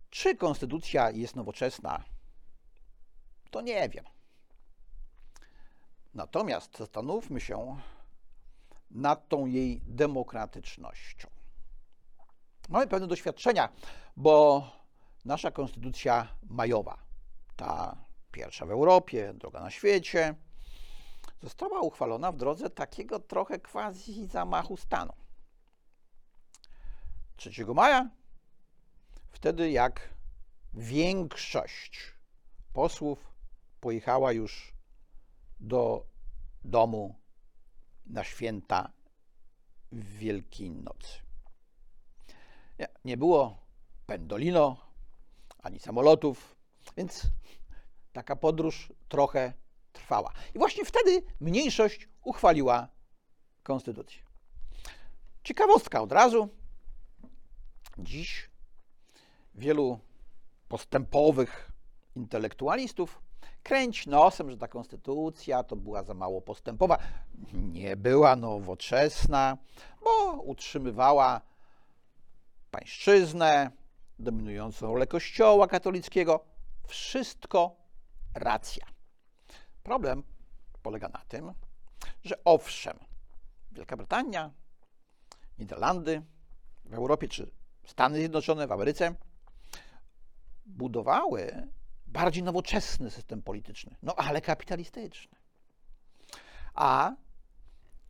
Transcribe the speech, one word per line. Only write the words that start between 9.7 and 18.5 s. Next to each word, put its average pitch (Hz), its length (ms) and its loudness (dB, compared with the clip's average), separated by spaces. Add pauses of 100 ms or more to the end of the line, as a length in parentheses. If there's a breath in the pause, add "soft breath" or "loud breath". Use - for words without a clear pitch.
demokratycznością. - 1400 -4 (1400)
Mamy 233 180 2
pewne 190 200 0
doświadczenia, 175 600 0 (480 loud breath)
bo 147 500 8 (580 soft breath)
nasza 151 260 -4
konstytucja 123 760 0 (220)
majowa, 113 480 -2 (580)
ta - 420 -4 (340)
pierwsza - 340 -10